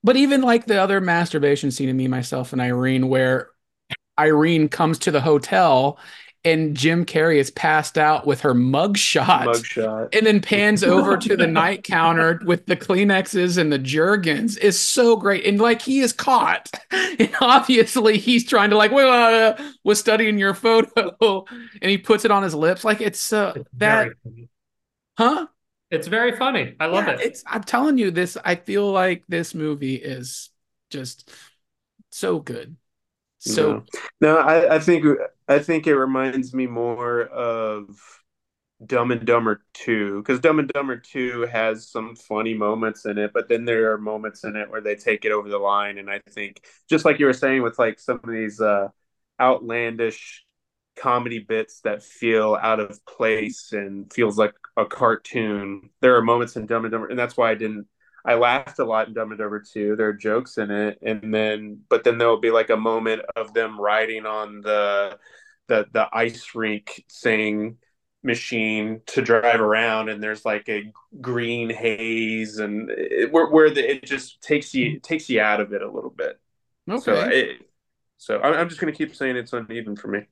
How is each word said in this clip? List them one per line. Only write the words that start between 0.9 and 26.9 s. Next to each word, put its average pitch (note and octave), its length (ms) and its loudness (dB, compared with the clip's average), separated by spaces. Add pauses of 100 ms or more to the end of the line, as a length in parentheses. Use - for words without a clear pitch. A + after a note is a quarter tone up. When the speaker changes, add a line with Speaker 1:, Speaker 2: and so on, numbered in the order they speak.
Speaker 1:
masturbation D3+ 720 0
scene C3 200 -4
in C3 60 -2
Me, C3 120 0
Myself, B2+ 440 -4
and B2+ 100 -2
Irene, B2+ 460 0
where C3 420 2 (680)
Irene D#3 500 4
comes D#3+ 320 0
to F#3 100 0
the D3 100 2
hotel D3 800 2 (440)
and D#3+ 320 2
Jim D#3+ 300 0
Carrey D#3+ 320 2
is C3+ 140 2
passed D#3 480 0
out D3+ 280 2
with C#3 140 0
her C3+ 140 2
mugshot C#3 920 2
Speaker 2:
Mugshot. A#2 680 -2
Speaker 1:
and A3 120 4
then G#3 140 6
pans G#3 420 2
over F#3+ 360 4
to G3 180 0
the F3 100 2
Speaker 2:
<laughs> D#3+ 160 2
Speaker 1:
night F#3+ 220 0
counter E3 640 2
with E3+ 180 0
the F3+ 120 0
Kleenexes F#3+ 840 0
and D#3 120 2
the C#3 80 2
Jergens E3 760 0
is G3+ 240 2
so A#3 360 4
great. F#3+ 280 0
And, G3+ 160 2
like, A#3 220 2
he C4+ 180 0
is A#3+ 120 2
caught. - 580 0 (200)
<laughs> F#4 60 -4 (220)
And A3 120 4 (120)
obviously A#3+ 760 4
he's A#3 300 2
trying G#3 240 4
to, G#3+ 80 6
like, G#3+ 140 6
"Well, A#3 600 6
uh, C#4+ 100 -10 (220)
was G3+ 160 4
studying G#3+ 380 2
your G3 160 2
photo." G#3+ 960 2
<laughs> A#3 320 -16
And F#3 80 0
he G3 80 2
puts G#3+ 260 2
it A3 60 4
on G3 120 4
his E3 120 -2
lips. D#3+ 280 0
Like, G#3+ 200 0
it's, - 280 -4
uh, G#3 260 0
Speaker 3:
It's B2 180 -14
Speaker 1:
that G#3+ 300 2
Speaker 3:
very - 100 -8 (100)
funny. A#2 240 -20 (680)
Speaker 1:
Huh? D4+ 280 2 (440)
Speaker 3:
It's D#3+ 160 -4
very A3+ 300 0
funny. B3+ 440 -4
I D#3+ 60 0
love G3 220 0